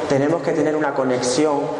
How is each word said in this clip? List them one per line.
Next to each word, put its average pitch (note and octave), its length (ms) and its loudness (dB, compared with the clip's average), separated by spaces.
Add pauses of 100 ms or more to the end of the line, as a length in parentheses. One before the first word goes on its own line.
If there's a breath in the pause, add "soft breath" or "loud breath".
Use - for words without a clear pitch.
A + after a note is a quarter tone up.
Tenemos D3 340 2
que E3 120 -2
tener D3+ 220 0
una D3+ 180 -2
conexión C3+ 680 0 (200)